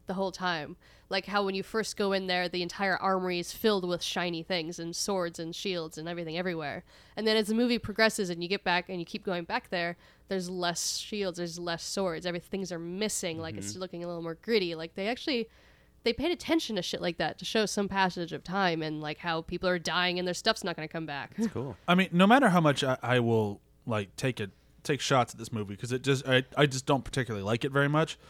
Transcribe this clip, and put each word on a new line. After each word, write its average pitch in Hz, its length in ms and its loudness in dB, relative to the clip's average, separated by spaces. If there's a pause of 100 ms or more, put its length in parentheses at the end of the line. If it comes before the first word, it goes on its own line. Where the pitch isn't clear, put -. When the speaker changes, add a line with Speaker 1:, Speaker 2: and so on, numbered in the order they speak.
Speaker 1:
the 190 80 -4
whole 190 180 -2
time. 175 440 -4 (320)
Like 190 180 -2
how 202 180 0
when 196 100 -2
you 190 80 -2
first - 340 -4
go 202 160 0
in 190 140 0
there, 180 220 0
the 180 140 -4
entire 185 340 -2
armory 185 420 0
is 175 140 -6
filled 202 360 2
with 175 140 -2
shiny 175 400 -2
things 170 380 -4
and 165 160 -8
swords 180 420 -2
and 165 160 -8
shields 170 420 -4
and 156 120 -8
everything 170 280 -6
everywhere. 170 460 -4 (340)
And 214 80 -2
then 220 120 4
as 220 100 4
the 220 80 0
movie 240 240 4
progresses 214 520 2
and 170 120 -6
you 175 60 -4
get 196 160 -2
back 175 240 0
and 185 100 -6
you 170 80 -4
keep - 180 -10
going 175 200 -2
back 226 260 -6
there, 175 260 -2 (300)
there's 185 240 -4
less 175 460 -2
shields, 190 420 -4
there's 170 200 -6
less 170 260 -6
swords, 180 420 -2
every-, 175 140 -4
things 185 320 -6
are 165 80 -6
missing, 175 580 -4
like, 160 180 -6
it's 139 160 -8
Speaker 2:
Mm-hmm. 185 80 -8
Speaker 1:
looking 180 220 -8
a 175 60 -6
little 170 140 -6
more 165 200 -6
gritty. 185 320 4
Like, 160 220 -8
they 196 100 -2
actually, 240 420 0 (540)
they 233 100 2
paid 294 200 0
attention 320 440 0
to 180 60 -2
shit - 180 -4
like 175 180 -2
that 160 200 0
to - 60 -12
show 220 200 2
some 196 240 0
passage 185 440 0
of 147 100 -8
time 175 400 0
and, 156 180 -4
like, 151 180 -6
how 165 240 -4
people 180 260 -2
are 180 100 2
dying 175 400 0
and 180 80 -2
their 180 80 -2
stuff's - 300 -2
not 170 100 -2
gonna 156 140 -8
come 165 180 -6
back. 143 320 -8
Speaker 2:
That's 220 140 0
cool. 120 240 -8 (100)
Speaker 3:
I 170 80 6
mean, 185 160 4
no 180 160 8
matter 247 220 10
how 175 120 6
much 147 220 4
I, 131 200 2
I 123 180 4
will, 110 400 2 (260)
like, 107 300 -2
take 131 240 -2
it, 98 100 -6 (320)
take 143 180 0
shots - 320 4
at - 60 -16
this 110 140 -10
movie, 104 240 -4
'cause 120 160 -6
it 127 100 -2
just, 131 260 2
I, 131 160 6 (140)
I 147 80 8
just 131 180 0
don't 135 200 2
particularly 113 380 -4
like 113 220 0
it 135 80 -2
very 139 160 4
much. 156 300 0 (120)